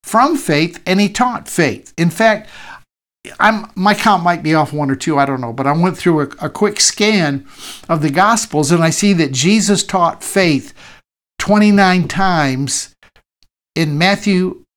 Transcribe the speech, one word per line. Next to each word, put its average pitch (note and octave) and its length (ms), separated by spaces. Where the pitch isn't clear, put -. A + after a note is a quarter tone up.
from C4+ 320
faith, E3 480
and F#3 160
he G#3 80
taught A#3+ 400
faith. - 480
In E3 140
fact, G#3+ 400
I'm, G#3+ 340
my F#3+ 200
count G3 280
might F3 200
be D#3 120
off D#3 180
one D3 180
or C3+ 60
two, D3 220
I C#3 80
don't C3+ 140
know, A#2 120
but C3 140
I C#3+ 60
went F3 260
through D#3+ 220
a, C#3+ 260
a - 20
quick G#3 320
scan E3+ 680
of E3 140
the D3 100
Gospels, D#3+ 600
and E3+ 120
I E3 60
see G3+ 260
that D#3+ 180
Jesus G3 500
taught - 400
faith E3 520
twenty-nine G3+ 680
times C#3+ 880
in D3+ 240
Matthew F#3 680